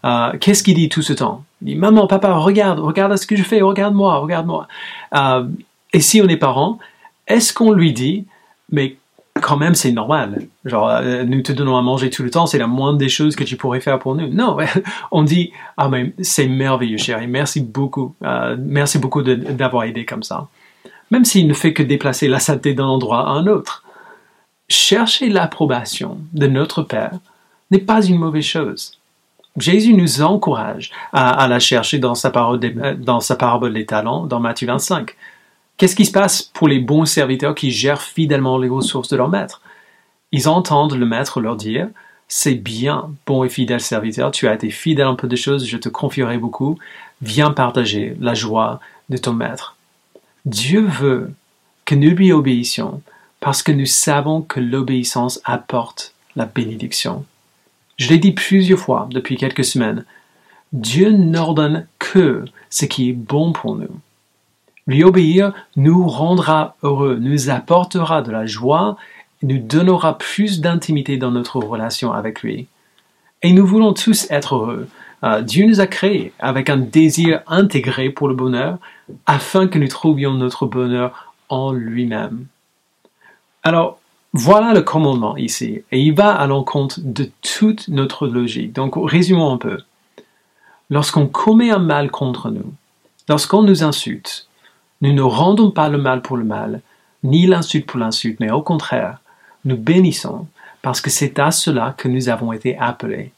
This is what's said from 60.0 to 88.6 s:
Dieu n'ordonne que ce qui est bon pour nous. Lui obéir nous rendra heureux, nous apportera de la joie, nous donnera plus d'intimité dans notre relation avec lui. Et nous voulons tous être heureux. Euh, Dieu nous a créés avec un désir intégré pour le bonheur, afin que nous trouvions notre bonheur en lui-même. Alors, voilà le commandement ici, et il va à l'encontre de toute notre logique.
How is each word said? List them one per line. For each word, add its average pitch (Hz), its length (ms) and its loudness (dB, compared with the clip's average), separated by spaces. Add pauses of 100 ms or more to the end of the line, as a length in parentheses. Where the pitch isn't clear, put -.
Dieu 139 380 2
n'ordonne 160 760 2 (120)
que 156 460 2 (240)
ce - 160 -4
qui 131 240 -2
est 127 60 -2
bon 143 380 -2
pour - 240 -6
nous. - 240 -12 (840)
Lui 143 180 4
obéir 185 480 6 (240)
nous 165 300 6
rendra 156 760 0
heureux, 139 380 0
nous 135 280 0
apportera 165 760 0
de 113 80 -8
la 110 140 -6
joie, 143 520 -2 (460)
nous 135 160 0
donnera 160 600 2
plus 196 420 -2
d'intimité 151 560 -2
dans 127 140 -2
notre 120 300 -4
relation 113 520 -6
avec 110 300 -8
lui. 127 240 -8 (760)
Et 175 100 6
nous 196 140 8
voulons 208 280 4
tous - 360 0
être 143 240 -2
heureux. 117 340 -6 (360)
Euh, 110 160 2
Dieu 120 260 2
nous 214 140 6
a 190 60 4
créés 190 520 -2
avec 131 300 -2
un 143 100 2
désir 156 680 2
intégré 139 640 0
pour 143 180 -4
le 131 60 0
bonheur, 127 440 -4 (480)
afin 165 400 0
que 185 120 0
nous 139 100 2
trouvions 139 460 0
notre 127 320 -2
bonheur 123 680 -4 (140)
en 135 240 -4
lui-même. 117 720 -6 (1160)
Alors, 165 360 0 (340)
voilà 208 400 4
le 190 80 6
commandement 135 560 0
ici, 113 460 -6 (100)
et 131 80 2
il 151 140 4
va 202 160 6
à 143 160 0
l'encontre 139 560 -2
de 135 260 -6 (140)
toute - 460 0
notre 139 380 -2
logique. 120 460 -4